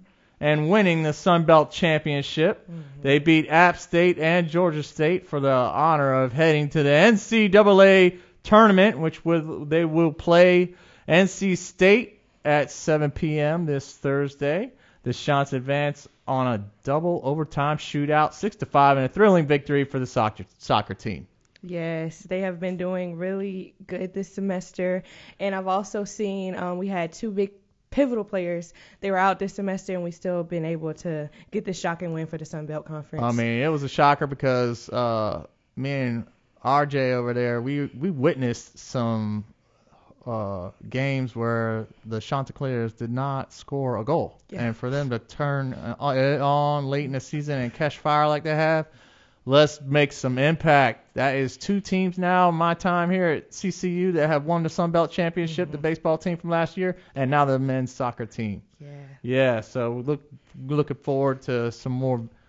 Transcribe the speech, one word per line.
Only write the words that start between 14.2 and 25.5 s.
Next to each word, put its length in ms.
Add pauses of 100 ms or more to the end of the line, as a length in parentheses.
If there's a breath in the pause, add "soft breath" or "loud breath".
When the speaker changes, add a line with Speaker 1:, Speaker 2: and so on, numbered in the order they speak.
Speaker 1:
The 100
Chants 400
advance 520 (220)
on 180
a 180 (200)
double 400
overtime 540
shootout, 560
six 220
to 100
five, 320
and 80
a 20
thrilling 380
victory 380
for 140
the 80
soccer, 380 (140)
soccer 360
team. 320 (340)
Speaker 2:
Yes, 600
they 220
have 180
been 160
doing 400
really 580 (100)
good 300
this 180
semester, 680 (380 loud breath)
and 160